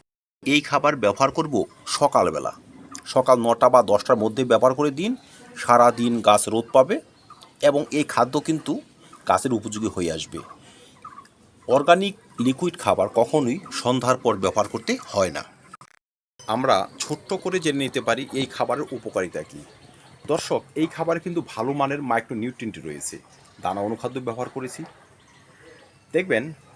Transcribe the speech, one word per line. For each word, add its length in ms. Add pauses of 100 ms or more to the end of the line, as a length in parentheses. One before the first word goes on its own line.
(420)
এই 180
খাবার 360
ব্যবহার 360
করব 220 (320)
সকালবেলা, 640 (540)
সকাল 300 (100)
নটা 220
বা 140
দশটার 400
মধ্যে 220
ব্যবহার 300
করে 160
দিন। 220 (440)
সারা 340
দিন 300
গাছ 280
রোদ 240
পাবে 240 (680)
এবং 180 (120)
এই 120
খাদ্য 360
কিন্তু 320 (540)
গাছের 260
উপযোগী 420
হয়ে 220
আসবে। 220 (1300)
অর্গানিক 460 (300)
লিকুইড 340
খাবার 360
কখনোই 420 (160)
সন্ধ্যার 460
পর 180
ব্যবহার 320
করতে 240 (200)
হয় 240
না। 60 (1120)
আমরা 220 (280)
ছোট্ট 260 (120)
করে 220
জেনে 220
নিতে 220
পারি 140 (180)
এই 140
খাবারের 320 (100)
উপকারিতা 540
কী। 100 (720)
দর্শক, 300 (180)
এই 140
খাবারে 300
কিন্তু 160 (120)
ভালো 180 (100)
মানের 200 (100)
মাইক্রোনিউট্রিয়েন্ট 680 (100)
রয়েছে। 300 (460)
দানা 240
অনুখাদ্য 300 (100)
ব্যবহার 300
করেছি। 260 (1300)
দেখবেন, 280 (340)